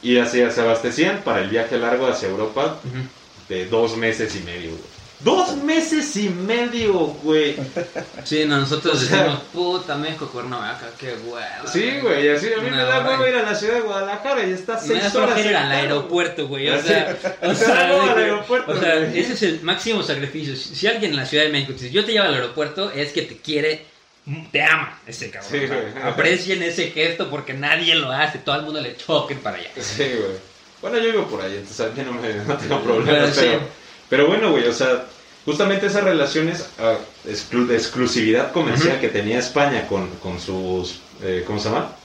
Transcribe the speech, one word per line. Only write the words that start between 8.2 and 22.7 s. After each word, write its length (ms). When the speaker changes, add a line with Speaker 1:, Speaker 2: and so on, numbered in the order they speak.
Speaker 2:
Sí, 200
no, 140
nosotros 420
Speaker 1:
O 60
sea, 120
Speaker 2:
decimos, 220
"Puta, 420
México, 380
Cuernavaca, 680
qué 160
hueva, 380
Speaker 1:
Sí, 280
Speaker 2:
güey". 0
Speaker 1:
güey, 300
así 220
a 80
mí 60
Speaker 2:
Una 120
Speaker 1:
me 40
da 160
Speaker 2:
hora 120
Speaker 1:
hueva 180
Speaker 2:
y 20
Speaker 1:
ir 80
a 60
la 100
ciudad 200
de 80
Guadalajara 600
y 60
está 240
Speaker 2:
Me 60
Speaker 1:
seis 320
Speaker 2:
da 100
Speaker 1:
horas 120
Speaker 2:
flojera 160
ir 60
al 60
Speaker 1:
sentado. 180
Speaker 2:
aeropuerto, 680
güey, 220
o 40
Speaker 1:
Así, 140
Speaker 2:
sea, 280
Speaker 1:
<laughs> 140
me 60
Speaker 2:
o 40
Speaker 1:
da 20
Speaker 2:
sea, 200
Speaker 1:
hueva 120
Speaker 2:
de 60
Speaker 1:
al 60
Speaker 2:
que, 80
Speaker 1:
aeropuerto, 480
Speaker 2:
o 80
sea, 160
Speaker 1:
güey. 240
Speaker 2:
ese 140
es 100
el 180
máximo 400
sacrificio. 540
Si, 180
si 140
alguien 240
en 60
la 80
Ciudad 180
de 60
México 240
te 100
dice, 100
"Yo 100
te 60
llevo 160
al 80
aeropuerto", 560